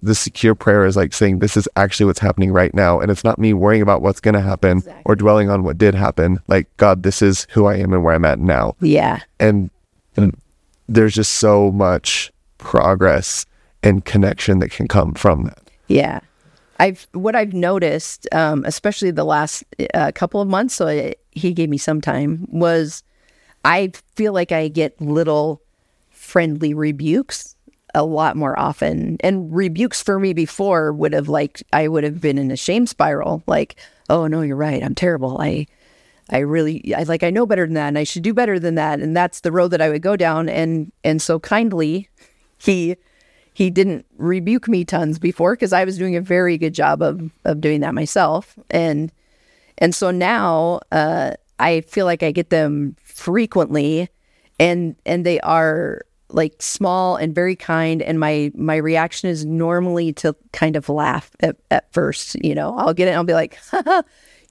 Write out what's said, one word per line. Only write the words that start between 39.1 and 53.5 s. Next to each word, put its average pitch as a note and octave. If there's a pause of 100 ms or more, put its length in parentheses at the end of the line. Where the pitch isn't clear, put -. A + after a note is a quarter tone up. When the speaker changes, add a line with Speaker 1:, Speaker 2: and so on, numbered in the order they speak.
Speaker 2:
that's F3
the E3
road F3+
that E3+
I D#3+
would D3+
go G3
down. E3
And, D#3+ (120)
and D#3
so D#3+
kindly, F#3+ (500)
he, F3+ (560)
he F#3+
didn't F#3 (100)
rebuke F#3
me F3+
tons E3
before F3
'cause F#3+
I F#3
was F#3+
doing F3+
a F3
very F3+
good D#3+
job D3
of, D#3+ (140)
of D3+
doing D3+
that C#3
myself. D#3 (120)
And, D#3+ (640)
and E3+
so F#3
now, F3+ (120)
uh, D#3 (260)
I E3
feel F#3+
like E3+
I D#3+
get E3+
them D3
frequently E3+ (500)